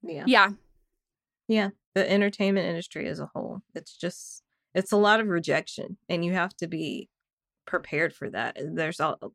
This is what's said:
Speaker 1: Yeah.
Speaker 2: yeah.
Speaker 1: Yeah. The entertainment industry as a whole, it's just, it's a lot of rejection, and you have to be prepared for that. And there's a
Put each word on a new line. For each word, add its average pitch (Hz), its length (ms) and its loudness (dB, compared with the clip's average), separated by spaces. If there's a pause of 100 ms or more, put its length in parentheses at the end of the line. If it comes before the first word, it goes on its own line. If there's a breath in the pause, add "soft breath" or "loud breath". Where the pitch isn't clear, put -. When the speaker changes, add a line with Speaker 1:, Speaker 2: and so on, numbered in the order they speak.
Speaker 1:
Yeah. 320 260 -8
Speaker 2:
yeah. 208 220 8 (960)
Speaker 1:
Yeah. 214 220 2 (240)
The 190 160 2
entertainment 196 580 2
industry - 400 -6
as 156 120 -6
a - 140 -8
whole, - 280 -8 (120)
it's - 240 -14
just, - 460 -10 (300)
it's 190 180 0
a 208 60 4
lot 208 220 6
of 220 80 0
rejection, 165 720 -2 (100)
and 170 160 -2
you 175 100 0
have 185 240 -2
to 170 100 -6
be 160 420 -6 (560)
prepared 160 480 -2
for - 160 -10
that. 113 300 -6
And 160 180 -8
there's 160 220 -4
a 151 160 -2 (200)